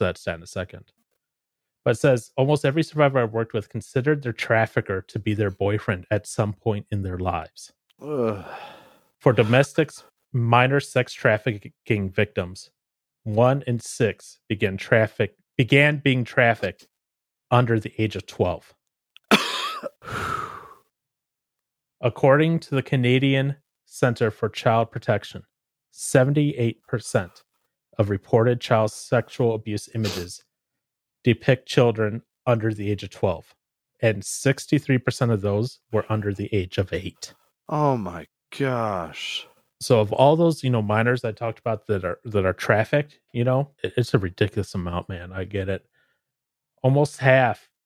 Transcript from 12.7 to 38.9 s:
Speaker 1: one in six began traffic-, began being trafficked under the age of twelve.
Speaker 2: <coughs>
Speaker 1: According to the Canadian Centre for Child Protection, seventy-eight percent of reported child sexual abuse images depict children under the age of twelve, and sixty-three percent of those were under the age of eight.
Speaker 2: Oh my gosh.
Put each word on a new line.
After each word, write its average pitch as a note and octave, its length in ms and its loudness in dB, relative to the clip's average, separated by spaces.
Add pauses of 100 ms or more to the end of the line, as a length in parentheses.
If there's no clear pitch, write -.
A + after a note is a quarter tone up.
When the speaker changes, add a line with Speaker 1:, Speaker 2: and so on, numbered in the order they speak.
Speaker 1:
one B2 420 2
in A#2+ 140 -2
six - 580 -4 (100)
began G2 280 -2
traffic-, A2 600 0 (200)
began C#3+ 420 4
being B2+ 260 0
trafficked A#2 600 0 (640)
under A#2 300 4
the G#2 120 -10 (100)
age G#2+ 140 -2
of F#2 100 -12
twelve. - 480 -4 (560)
Speaker 2:
<coughs> - 1160 -4 (1500)
Speaker 1:
According D3+ 600 4
to - 140 -8
the C3 80 0
Canadian C3+ 760 2 (280)
Centre A#2+ 460 0
for - 180 -4
Child A2+ 440 0
Protection, - 500 -4 (480)
seventy-eight C#3 960 0
percent - 560 -6 (560)
of G#2 120 2
reported A#2 500 2
child A2 320 2
sexual A#2 600 -2
abuse G#2+ 400 -8
images F#2 500 -6 (800)
depict B2 420 2
children A2 560 0 (240)
under A2+ 260 0
the G2+ 180 -6
age G2+ 120 -4
of G2 80 -14
twelve, F2 420 -4 (480)
and G#2 240 0
sixty-three - 760 -2
percent A#2+ 340 -2
of G2+ 80 0
those G2+ 400 -4 (100)
were G#2+ 180 -2
under G#2 240 -2
the G2 220 -6
age F#2 240 -4
of F#2+ 140 -2
eight. - 420 -10 (340)
Speaker 2:
Oh D3 280 0
my F2 300 -8 (300)
gosh. A2 880 -4 (340)